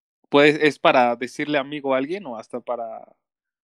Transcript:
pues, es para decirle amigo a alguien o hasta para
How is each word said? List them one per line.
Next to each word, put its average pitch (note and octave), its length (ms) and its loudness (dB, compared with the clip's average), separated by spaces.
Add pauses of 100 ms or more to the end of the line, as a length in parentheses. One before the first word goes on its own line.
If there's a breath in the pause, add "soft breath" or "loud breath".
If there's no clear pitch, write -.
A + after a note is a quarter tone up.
(300)
pues, D3 320 6
es D3 160 2
para B2 380 4
decirle C#3+ 420 -6
amigo C#3 380 -4
a - 20 0
alguien D#3 300 -6
o A#2 100 -12
hasta A2+ 220 -14
para A#2 440 -10 (680)